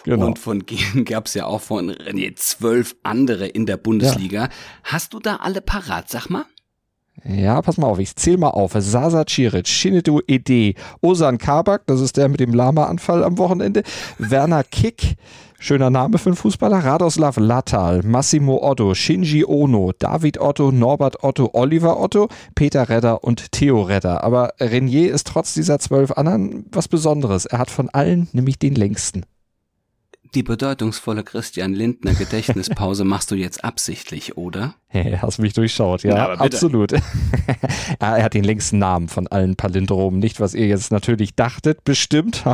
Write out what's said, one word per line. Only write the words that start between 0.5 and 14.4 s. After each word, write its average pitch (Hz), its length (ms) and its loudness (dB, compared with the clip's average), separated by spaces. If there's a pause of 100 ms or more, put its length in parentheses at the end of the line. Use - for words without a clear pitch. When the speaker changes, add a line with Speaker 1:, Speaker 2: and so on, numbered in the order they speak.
Speaker 2:
denen 98 400 -2
gab's 110 280 -6
ja 101 120 -6
auch 107 160 -6
von 92 280 -6
Renier 95 460 -8
zwölf 117 580 -2 (100)
andere 110 440 0
in 110 180 -4
der 98 120 -2
Bundesliga. 110 680 0
Speaker 1:
Ja. 131 60 -4 (340)
Speaker 2:
Hast - 300 -8
du 220 60 -14
da 208 180 -6
alle 190 240 -8
parat, 151 480 -8
sag - 200 -10
mal? 196 140 -6 (800)
Speaker 1:
Ja, 98 380 0
pass 170 160 -2
mal 151 100 2
auf, 98 120 2
ich - 180 -6
zähl 175 200 2
mal 160 120 2
auf. - 260 0
Sasa 127 500 2
Ciric, 113 440 0
Shinedo 165 580 2
Ede, 123 460 2 (280)
Ozan 165 360 4
Kabak, 165 500 0
das 131 140 2
ist 135 160 -2
der 139 100 4
mit 139 140 0
dem 120 120 2
Lama-Anfall 156 680 2
am 175 160 0
Wochenende, 196 420 0 (380)
Werner 139 440 2